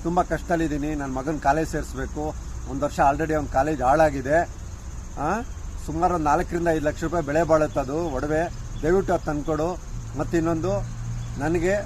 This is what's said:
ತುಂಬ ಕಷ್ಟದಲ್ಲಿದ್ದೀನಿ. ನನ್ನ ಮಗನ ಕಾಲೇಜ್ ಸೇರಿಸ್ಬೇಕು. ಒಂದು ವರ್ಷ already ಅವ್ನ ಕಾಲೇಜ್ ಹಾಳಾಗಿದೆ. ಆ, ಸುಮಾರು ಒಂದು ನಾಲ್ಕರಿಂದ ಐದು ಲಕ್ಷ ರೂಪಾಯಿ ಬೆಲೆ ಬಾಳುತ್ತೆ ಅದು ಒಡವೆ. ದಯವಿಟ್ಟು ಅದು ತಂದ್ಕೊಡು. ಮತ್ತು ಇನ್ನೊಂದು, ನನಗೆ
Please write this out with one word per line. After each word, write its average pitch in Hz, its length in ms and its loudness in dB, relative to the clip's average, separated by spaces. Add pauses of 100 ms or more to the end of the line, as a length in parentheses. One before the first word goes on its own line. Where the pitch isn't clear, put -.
ತುಂಬ 170 200 2
ಕಷ್ಟದಲ್ಲಿದ್ದೀನಿ. 156 720 -2
ನನ್ನ 139 180 -4
ಮಗನ 131 240 -2
ಕಾಲೇಜ್ 143 340 2
ಸೇರಿಸ್ಬೇಕು. 147 640 -6 (340)
ಒಂದು 135 160 -2
ವರ್ಷ 147 140 -2 (120)
already 156 240 2
ಅವ್ನ 147 180 0
ಕಾಲೇಜ್ 139 300 2
ಹಾಳಾಗಿದೆ. 143 600 4 (760)
ಆ, 175 220 0 (460)
ಸುಮಾರು 170 280 2
ಒಂದು 160 100 0
ನಾಲ್ಕರಿಂದ 170 440 2
ಐದು 156 180 2
ಲಕ್ಷ 151 180 0
ರೂಪಾಯಿ 165 220 0
ಬೆಲೆ 151 160 2
ಬಾಳುತ್ತೆ 151 380 4
ಅದು 151 300 -2
ಒಡವೆ. 151 380 0 (340)
ದಯವಿಟ್ಟು 180 320 4
ಅದು 165 100 0
ತಂದ್ಕೊಡು. 156 680 -2 (260)
ಮತ್ತು 151 200 -2
ಇನ್ನೊಂದು, 165 360 0 (680)
ನನಗೆ 170 340 2 (120)